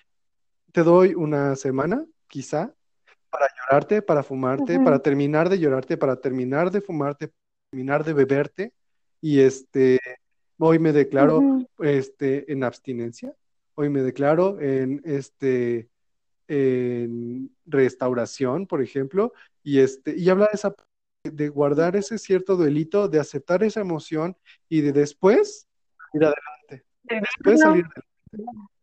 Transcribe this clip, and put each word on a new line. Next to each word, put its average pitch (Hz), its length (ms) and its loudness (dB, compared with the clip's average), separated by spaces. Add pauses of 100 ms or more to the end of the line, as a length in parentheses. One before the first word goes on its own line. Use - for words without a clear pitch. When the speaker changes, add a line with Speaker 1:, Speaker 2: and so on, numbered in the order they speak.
(720)
Speaker 1:
Te 170 100 2
doy 180 320 6
una 143 420 -2
semana, 143 480 -2 (240)
quizá, 151 460 -6 (560)
para - 160 0 (100)
llorarte, 143 460 0
para 156 200 0
fumarte, 135 520 -4
Speaker 2:
Ujú. 175 100 2
Speaker 1:
para 151 160 4
terminar 147 480 0
de 190 100 0
llorarte, 143 380 -2
para 131 240 -2
terminar 135 500 -2
de 202 100 -2
fumarte, 147 520 -8 (380)
terminar 139 340 -4
de 160 80 -2
beberte, 143 600 0 (480)
y 147 200 2
este, 131 600 2 (580)
hoy 165 200 4
me 160 140 2
declaro, 143 460 4
Speaker 2:
Ujú. 269 280 2 (140)
Speaker 1:
este, 139 720 -2
en 135 120 -4
abstinencia, 120 680 -10 (400)
hoy 147 140 -2
me 139 140 -2
declaro 156 580 0
en, 135 440 -4
este, 127 840 -4 (600)
en 123 1040 -4 (160)
restauración, 127 1000 -2
por 151 160 -4
ejemplo, 139 500 -4 (300)
y 139 180 2
este, 151 360 0
y 175 120 0
habla 196 180 4
de 214 80 0
esa, 202 200 -4 (500)
de 147 240 -6
guardar 147 480 0
ese 208 220 -4
cierto 185 380 0
duelito, 165 520 0
de 156 120 0
aceptar 175 440 -2
esa 214 160 -2
emoción 165 560 -6 (320)
y 156 140 0
de 143 100 0
después 190 720 2 (460)
ir 151 120 -2
adelante, 147 600 -4 (180)
Speaker 2:
De 220 160 -6
Speaker 1:
después 208 400 2
Speaker 2:
verlo. - 20 6
Speaker 1:
salir 180 240 4
adelante. 214 840 -18 (140)